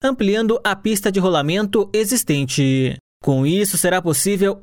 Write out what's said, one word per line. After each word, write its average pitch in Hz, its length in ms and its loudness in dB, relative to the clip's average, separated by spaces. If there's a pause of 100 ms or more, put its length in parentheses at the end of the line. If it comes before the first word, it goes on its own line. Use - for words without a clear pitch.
ampliando 226 600 0
a 196 140 -2
pista 208 340 -2
de 190 80 -2
rolamento 190 720 0
existente. 139 1040 0 (280)
Com 135 220 2
isso, 190 320 0
será 180 240 0
possível 196 600 0